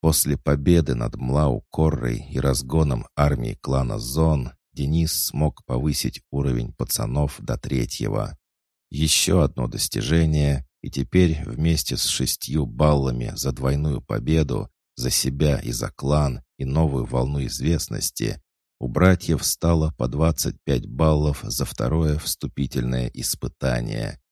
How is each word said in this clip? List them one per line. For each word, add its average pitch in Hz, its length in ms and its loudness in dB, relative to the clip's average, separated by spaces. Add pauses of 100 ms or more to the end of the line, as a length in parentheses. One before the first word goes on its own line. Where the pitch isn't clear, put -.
После 73 380 2
победы 71 560 2
над 55 220 -4
Млау 64 560 0
Коррой 60 580 0
и 69 80 -4
разгоном 65 680 0 (100)
армии 58 440 0
клана 64 380 -2
Зон 67 540 0 (200)
Денис 80 400 0
смог - 520 -2
повысить 64 680 -2
уровень 64 420 -2
пацанов 62 680 -2
до 58 180 -6
третьего. 55 800 -4 (520)
Ещё 78 500 2
одно 65 260 2
достижение, 71 1000 2 (180)
и - 80 -10
теперь 78 540 2
вместе 78 520 0
с - 80 -2
шестью - 600 -2
баллами 62 680 2
за 65 160 -4
двойную 67 500 0
победу, 62 680 0 (240)
за 62 160 -4
себя 69 480 0
и 60 140 -6
за 55 180 -4
клан, 69 520 0 (160)
и 67 60 -4
новую 69 400 2
волну 65 420 -2
известности, 57 920 -4 (380)
у 62 80 -6
братьев 82 580 4
стало 80 540 2
по 62 80 -2
двадцать 73 560 0
пять 60 240 0
баллов 76 560 2
за 62 220 -4
второе 76 540 0
вступительное 62 880 -4
испытание. 57 1120 -4 (120)